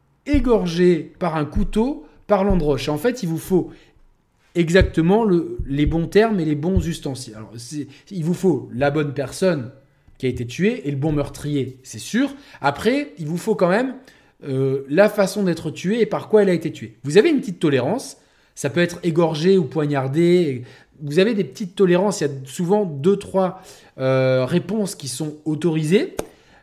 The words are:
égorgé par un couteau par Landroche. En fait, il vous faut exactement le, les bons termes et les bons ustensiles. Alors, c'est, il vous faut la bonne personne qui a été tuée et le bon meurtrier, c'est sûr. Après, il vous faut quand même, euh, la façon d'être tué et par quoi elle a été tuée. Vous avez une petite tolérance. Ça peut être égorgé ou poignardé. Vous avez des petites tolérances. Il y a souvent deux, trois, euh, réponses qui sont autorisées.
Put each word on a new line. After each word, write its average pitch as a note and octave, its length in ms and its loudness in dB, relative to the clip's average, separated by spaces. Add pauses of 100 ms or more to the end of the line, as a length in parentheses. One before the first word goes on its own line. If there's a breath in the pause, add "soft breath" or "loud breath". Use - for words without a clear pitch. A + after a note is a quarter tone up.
(260)
égorgé F3+ 920 2
par D#3+ 180 -2
un D3+ 80 0
couteau G#3+ 600 -2 (200 loud breath)
par G3 180 4
Landroche. D3+ 440 2
En D3 80 0
fait, A#3+ 260 -2
il F3 60 -2
vous D#3+ 100 -2
faut F3 320 0 (840 loud breath)
exactement F3 680 4
le, F3 420 0
les C#3 180 0
bons D#3+ 220 0
termes G#3+ 340 2
et D#3+ 40 -2
les D3+ 100 0
bons D#3+ 320 0
ustensiles. C3+ 480 -8
Alors, G#2+ 220 -16
c'est, C#3 320 -10 (220 loud breath)
il F3+ 140 -6
vous F3 100 0
faut B2+ 380 0
la C3+ 180 0
bonne C#3+ 220 -2
personne C3+ 600 -2 (440)
qui C3 100 -4
a - 20 0
été B2 180 -4
tuée G3 400 -2
et C#3+ 60 -2
le C#3 40 -4
bon D3 140 -2
meurtrier, C#3+ 720 -4
c'est - 160 -16
sûr. C4 340 -2 (280 loud breath)
Après, C4 580 -2
il D#3+ 80 -8
vous E3 100 -4
faut G#3 200 -2
quand F3 120 2
même, A#3+ 260 0 (500 soft breath)
euh, C3+ 440 -2
la F#3 200 4
façon G#3 340 0
d'être E3 300 -2
tué G3 280 -2
et G#3+ 60 4
par D3 220 -6
quoi G#3+ 140 6
elle F#3+ 60 4
a F3+ 60 4
été E3 160 -2
tuée. - 320 -14
Vous D3 160 2
avez D4+ 120 8
une C4+ 100 2
petite F#3 180 -8
tolérance. D3 600 0 (360 soft breath)
Ça C#3+ 160 -6
peut C#3+ 100 0
être E3+ 220 -2
égorgé E3+ 560 2
ou E3 60 2
poignardé. D3 960 0 (400 loud breath)
Vous D3 160 -2
avez A3 160 4
des G3+ 80 0
petites F3 320 -10
tolérances. F#3 460 2
Il D3 80 0
y - 20 -8
a C3+ 40 -10 (100)
souvent F#3 400 -2
deux, D#3+ 320 0
trois, F#3+ 440 -2 (380 loud breath)
euh, C3 460 2
réponses F3+ 500 -2
qui C#3 140 -12
sont D3+ 260 -8 (100)
autorisées. D#3+ 720 0 (480 loud breath)